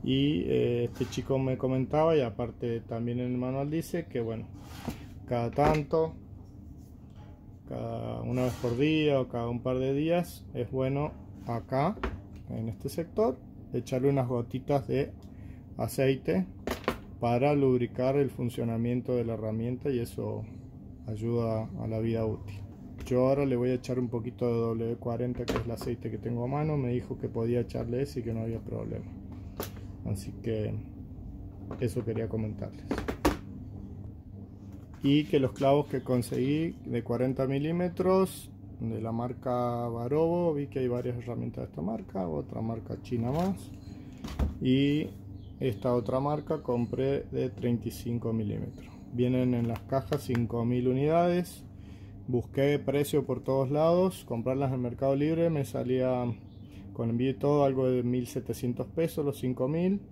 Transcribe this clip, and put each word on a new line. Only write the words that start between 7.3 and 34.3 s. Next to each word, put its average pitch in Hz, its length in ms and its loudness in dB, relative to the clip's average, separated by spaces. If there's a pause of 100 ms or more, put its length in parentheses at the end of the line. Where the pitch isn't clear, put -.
cada 117 540 -6
una 123 240 0
vez 123 80 2 (100)
por 120 140 0
día 151 440 4
o 123 80 -2
cada 120 200 -2
un 120 140 -2
par 127 160 0
de 131 140 0
días, 165 600 0
es 123 160 -2
bueno 135 420 0 (340)
acá, 135 520 0 (500)
en 117 200 -4
este 123 200 -6
sector, 214 500 0 (340)
echarle 127 360 2
unas 135 200 4
gotitas 127 600 0
de 131 240 0 (640)
aceite 135 680 2 (760)
para 120 340 6
lubricar 127 600 4
el 139 140 4
funcionamiento 120 840 0
de 120 100 2
la 113 100 0
herramienta 113 560 -2
y 123 100 2
eso 107 440 -4 (640)
ayuda 113 600 0 (120)
a 113 60 -4
la 110 120 0
vida 113 260 2
útil. - 300 -2 (520)
Yo 127 220 6
ahora 139 180 4
le 127 100 4
voy 123 140 2
a 127 40 4
echar 123 240 -2
un 123 100 0
poquito 120 380 -2
de 117 140 4
W 113 360 0
cuarenta, 120 480 -2
que 120 100 -2
es 120 100 0
el 120 60 -4
aceite 117 400 -4
que 107 80 -4
tengo 117 260 -2
a 127 40 -2
mano. 151 280 0
Me 127 140 0
dijo - 280 -2
que 120 100 -4
podía 117 320 2
echarle 120 420 -2
ese 139 180 -4
y - 20 -8
que 113 120 -2
no 113 60 -2
había 113 200 -4
problema. 110 460 -6 (1000)
Así 104 260 -4 (100)
que 107 320 -2 (1040)
eso 120 240 -2
quería 113 240 -2
comentarles. 104 560 -4 (2250)